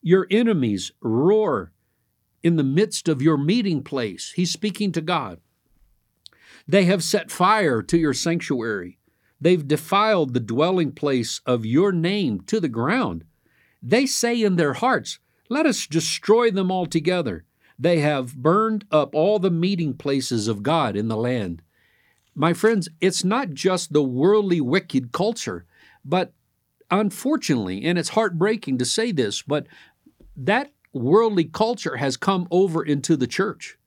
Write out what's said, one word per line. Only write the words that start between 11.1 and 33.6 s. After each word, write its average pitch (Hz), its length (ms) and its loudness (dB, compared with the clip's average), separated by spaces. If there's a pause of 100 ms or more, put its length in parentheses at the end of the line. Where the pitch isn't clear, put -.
of 120 200 0
your 156 260 2
name 165 560 -2
to 220 120 0
the 160 100 -2
ground. 113 560 -2 (580)
They 226 220 2
say 240 360 -2
in 196 140 2
their 151 180 2
hearts, 233 460 -2 (300)
"Let 294 160 0
us 262 200 0
destroy 214 640 2
them 185 200 0
altogether." 165 720 -2 (320)
They 165 220 2
have 143 380 0
burned 202 520 2
up 151 240 2
all 180 240 2
the 190 140 0
meeting 170 420 0
places 127 540 -2
of 104 160 -2
God 139 320 0
in 107 140 -2
the 110 80 -2
land. 110 440 -4 (720)
My 160 200 0
friends, 214 360 2 (100)
it's 185 240 0
not 208 300 -2
just 180 400 -2
the 147 100 4
worldly 175 580 2
wicked 131 500 -2
culture, 170 540 -6 (380)
but 175 300 -2 (560)
unfortunately, 185 920 -2
and 175 160 0
it's 151 100 -4
heartbreaking 190 680 0
to 123 80 0
say 220 260 -2
this, 120 300 -2
but 143 260 -4 (680)
that 208 360 -2 (220)
worldly 180 500 2
culture 202 540 -2
has 131 200 -2
come 185 320 0
over 170 340 2
into 147 340 0
the 127 100 0
church. - 600 -4